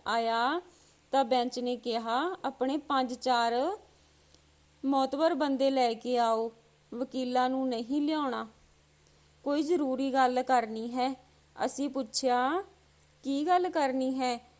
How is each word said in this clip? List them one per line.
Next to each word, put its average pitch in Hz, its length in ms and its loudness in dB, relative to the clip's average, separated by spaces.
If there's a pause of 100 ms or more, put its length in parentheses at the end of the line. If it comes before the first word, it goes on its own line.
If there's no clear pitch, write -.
ਆਇਆ 233 540 0 (500)
ਤਾਂ 269 140 4
ਬੈਂਚ 247 340 0
ਨੇ 247 180 -2
ਕਿਹਾ, 240 680 -2
"ਆਪਣੇ 269 320 -2
ਪੰਜ 262 360 0
ਚਾਰ 254 640 0 (1080)
ਮੋਤਬਰ 277 480 2
ਬੰਦੇ 269 380 2
ਲੈ 247 220 2
ਕੇ 240 240 -2
ਆਓ, 226 340 2 (420)
ਵਕੀਲਾਂ 254 560 0
ਨੂੰ 262 200 -2
ਨਹੀਂ 247 320 -2
ਲਿਆਉਣਾ।" 277 460 -2 (960)
"ਕੋਈ 285 200 0
ਜ਼ਰੂਰੀ 269 500 0
ਗੱਲ 254 300 2
ਕਰਨੀ 233 480 0
ਹੈ।" 254 220 -2 (520)
ਅਸੀਂ 269 240 -2
ਪੁੱਛਿਆ, 262 720 0 (600)
"ਕੀ 277 240 -2
ਗੱਲ 359 220 2
ਕਰਨੀ 262 500 0
ਹੈ? 247 400 -4